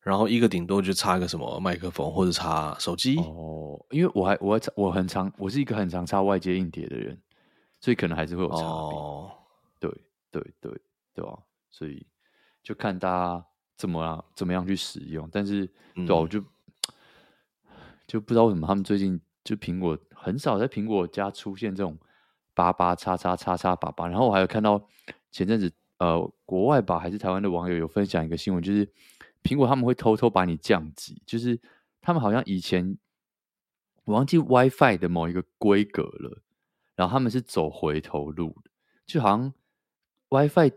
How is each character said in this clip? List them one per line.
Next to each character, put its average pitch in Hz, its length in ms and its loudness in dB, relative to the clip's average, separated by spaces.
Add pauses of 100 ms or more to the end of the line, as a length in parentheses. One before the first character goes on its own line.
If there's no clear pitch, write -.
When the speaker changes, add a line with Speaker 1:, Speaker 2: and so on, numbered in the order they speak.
Speaker 1:
然 98 160 0
后 110 100 4
一 117 140 2
个 117 80 6
顶 90 180 -2
多 98 140 0
就 95 140 -2
插 92 240 0
个 90 100 -2
什 87 100 -6
么 73 220 -8
麦 90 160 -2
克 87 140 -8
风 76 200 -6
或 92 140 0
者 90 80 2
插 78 460 -4
手 87 180 -4
机。 131 220 0
Speaker 2:
哦， 80 720 -8
因 151 120 0
为 185 120 2
我 95 100 2
还， 98 160 2
我 98 140 2
还 113 40 4
插， - 160 -4
我 101 160 2
很 90 160 0
常， 92 300 -4
我 98 140 -6
是 139 100 -2
一 143 60 0
个 110 100 -4
很 101 100 -2
常 87 200 -4
插 98 160 0
外 98 160 2
接 90 180 -2
硬 90 140 -4
碟 - 160 -10
的 67 100 -10
人， 58 240 -10 (600)
所 123 120 0
以 - 20 4
可 95 140 0
能 82 80 -2
还 80 100 -2
是 85 80 -8
会 90 80 -2
有 87 80 0
差 78 60 -4
别。 80 80 -2
Speaker 1:
哦。 76 680 -8 (480)
Speaker 2:
对， - 120 -6 (420)
对， - 100 -6 (180)
对， - 120 -12 (420)
对 82 100 -10
啊， - 140 -14 (320)
所 - 160 -14
以 71 180 -14 (580)
就 107 120 -10
看 98 240 -4
大 92 100 -2
家 90 360 -2 (320)
怎 98 120 -6
么 82 160 -2
样， 82 200 -6 (100)
怎 - 100 -6
么 90 80 -2
样 90 140 -2
去 98 80 0
使 - 260 -8
用。 78 300 -10
但 101 160 -4
是， 98 240 -4 (240)
Speaker 1:
嗯。 90 120 -6
Speaker 2:
对 90 100 4
啊， - 20 6
我 80 80 2
就， 98 160 -4 (1600)
就 113 140 -2
不 104 80 -18
知 117 60 2
道 117 120 10
为 107 60 6
什 90 60 0
么 80 80 -2
他 95 80 2
们 98 80 0
最 101 160 2
近， 92 220 0 (240)
就 107 100 -4
苹 90 240 -6
果 85 180 0 (160)
很 95 240 -6
少 135 220 0
在 120 100 0
苹 107 160 -4
果 104 220 0
家 101 240 -4
出 98 240 -12
现 101 180 -6
这 95 120 -4
种 80 120 -6 (560)
八 87 200 2
八 87 240 2
叉 92 200 -2
叉 90 200 -2
叉 90 200 -2
叉。 90 220 0 (300)
然 87 60 -6
后 123 120 4
我 110 60 4
还 95 80 4
有 95 60 4
看 107 140 -2
到 104 240 4 (460)
前 - 160 -2
阵 110 140 2
子， 90 120 0 (260)
呃， 85 220 2 (240)
国 92 220 0
外 139 140 6
吧， 90 180 0
还 85 120 -6
是 104 80 -6
台 98 120 -2
湾 95 120 0
的 101 80 0
网 85 180 -2
友 87 80 0
有 82 100 -2
分 101 180 0
享 85 200 0
一 80 40 -4
个 82 80 -2
新 98 160 -2
闻， 87 100 0
就 95 100 -2
是 104 180 2 (520)
苹 - 140 0
果 139 120 4
他 135 80 4
们 123 80 0
会 123 100 4
偷 110 220 4
偷 117 120 4
把 92 160 4
你 85 120 0
降 80 380 0
级， - 300 -18
就 117 140 -4
是 117 220 0 (400)
他 - 120 -2
们 165 80 2
好 107 120 2
像 120 140 2
以 95 120 -2
前， 92 380 0 (1080)
我 107 100 0
忘 131 120 4
记 165 120 4
WiFi 127 600 6
的 87 100 0
某 85 200 0
一 87 40 -4
个 90 100 -2 (160)
规 104 260 6
格 - 180 -4
了， - 400 -10 (540)
然 92 100 2
后 90 60 -2
他 131 80 2
们 120 100 0
是 123 100 -2
走 80 300 -2
回 78 300 -2
头 73 300 -8
路 82 180 -6 (160)
的， - 60 -20 (360)
就 160 140 -2
好 107 100 4
像 123 220 0 (760)
WiFi 143 480 4